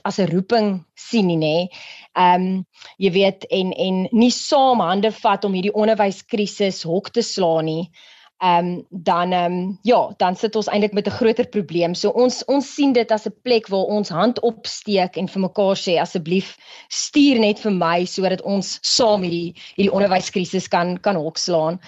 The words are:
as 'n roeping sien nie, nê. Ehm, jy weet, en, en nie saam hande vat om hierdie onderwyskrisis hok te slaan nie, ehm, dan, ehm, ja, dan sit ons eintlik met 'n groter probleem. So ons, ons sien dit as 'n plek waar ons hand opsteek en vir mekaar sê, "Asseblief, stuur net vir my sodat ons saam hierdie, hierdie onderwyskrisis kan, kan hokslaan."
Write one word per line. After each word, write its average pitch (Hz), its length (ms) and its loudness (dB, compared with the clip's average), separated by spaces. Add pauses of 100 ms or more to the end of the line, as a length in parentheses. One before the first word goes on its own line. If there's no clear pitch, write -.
as 202 160 -4
'n 170 100 0
roeping 190 540 0 (100)
sien 214 320 0
nie, 170 100 2
nê. 160 320 0 (460)
Ehm, 185 480 2 (360)
jy 190 120 2
weet, 196 400 0
en, 185 220 0
en 185 380 -2
nie 240 200 4
saam 262 500 2
hande 196 300 0
vat 214 340 0
om 196 80 -2
hierdie 190 220 -2
onderwyskrisis 208 1080 0
hok 170 280 -4
te 233 120 0
slaan 165 420 0
nie, 160 260 -4 (480)
ehm, 175 520 0
dan, 175 420 0
ehm, 180 400 -2 (100)
ja, 214 360 2
dan 185 180 0
sit 220 200 -4
ons 208 120 -2
eintlik 208 240 0
met 196 140 -2
'n 196 120 -6
groter 226 300 2
probleem. 170 460 -2
So 208 160 0
ons, 247 340 0
ons 269 300 -2
sien 277 180 2
dit 233 180 2
as 214 160 0
'n 208 160 -8
plek 233 240 0
waar 190 240 -2
ons 208 180 -2
hand 196 320 0
opsteek 208 760 -2
en 190 120 -4
vir 196 140 -4
mekaar 190 340 0
sê, 170 240 0
"Asseblief, 170 560 -4 (320)
stuur 277 520 2
net 208 180 2
vir 208 140 -2
my 175 320 0
sodat 185 380 -2
ons 196 400 -4
saam 208 400 2
hierdie, 170 320 -4 (220)
hierdie 196 160 2
onderwyskrisis 185 760 0
kan, 180 320 -2
kan 202 160 0
hokslaan." 160 720 -2